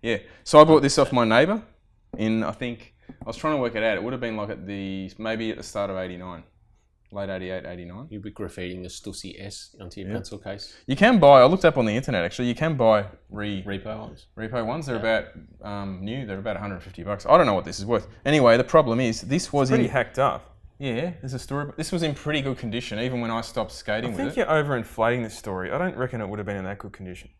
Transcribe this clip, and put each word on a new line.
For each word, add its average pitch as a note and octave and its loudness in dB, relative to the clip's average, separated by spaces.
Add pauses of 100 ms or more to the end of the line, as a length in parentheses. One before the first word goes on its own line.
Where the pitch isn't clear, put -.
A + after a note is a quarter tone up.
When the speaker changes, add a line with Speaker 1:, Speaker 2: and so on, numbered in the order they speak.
Speaker 1:
Yeah. A#2 -2 (260)
So - 10
I D3+ 12
bought D#3 8
this C3+ 2
off C3+ 4
my B2 4
neighbour D3+ 4 (540)
in, A2 0
I D#2 -4
think, A#2+ -12 (160)
I - -18
was A2+ -10
trying D#3 -2
to C3+ 0
work A#2 -2
it A2 -2
out. G#2+ 2
It F2+ -4
would B2 -6
have B2 -8
been, A2+ -6
like, G#2 -6
at F#2 -12
the, F#2+ -8
maybe A2+ -6
at - -6
the - -14
start G2+ -6
of F#2+ -6
eighty-nine. F2+ -10 (680)
Late G2+ -8
eighty-eight, F#2 -8
eighty-nine. F2+ -14
Speaker 2:
You'd G#2 -12
be G2+ -14
graffitiing F#2 -10
the F2+ -12
Stussy - -14
S - -16
onto F#2 -16
your F#2+ -12
Speaker 1:
Yeah. G#2+ -6
Speaker 2:
pencil G2 -10
case. - -14 (120)
Speaker 1:
You C3+ -2
can A3 6
buy, C#3+ 12
I B2 12
looked F3+ 4
up D#3+ 6
on A#2+ 2
the G#2+ 0
internet A2+ -2
actually, A#2+ -4
you A#2+ -2
can D#3 -2
buy A2 4 (240)
re-, G#2 -8
Speaker 2:
Repo G2+ -8
ones. - -18 (100)
Speaker 1:
repo A2 -6
ones. C#3 -6
They're A#2+ -4
Speaker 2:
Yeah. G#2 -4
Speaker 1:
about, A2 0 (360)
um, G2 -10
new, A#2+ -6
they're G2 -8
about G2+ -6
a - -8
hundred G2 -10
fifty F#2 -16
bucks. G2 -6
I D#3 8
don't E3+ 6
know G#2+ 2
what F2+ 0
this - -10
is G2 -8
worth. A2 -2 (160)
Anyway, C3 6
the B2+ 2
problem B2+ 4
is, A2+ -2
this C#3+ -4
was C#3+ 2
Speaker 3:
Pretty B2+ 4
Speaker 1:
in - -4
Speaker 3:
hacked B2 -2
up. - -2 (220)
Speaker 1:
Yeah, C#3 -6
there's C3 -10
a C3 -8
story. C#3+ -6
This D#3 -6
was E3 -2
in D3+ -2
pretty D3 -4
good C3+ -4
condition, A2+ -8
even B2 -4
when A#2 -4
I A2+ -4
stopped A#2 -6
skating A#2 -6
Speaker 3:
I A2 -8
Speaker 1:
with F#2 -8
Speaker 3:
think - -4
Speaker 1:
it. - -6
Speaker 3:
you're G#3 0
overinflating B2 0
this A2 -10
story. F#2 -6
I A2+ -4
don't F3+ -4
reckon B2 -6
it G#2 -6
would G#2 -8
have G2+ -8
been G2+ -6
in F#2+ -8
that G2 -10
good G#2 -16
condition. F#2 -16 (100)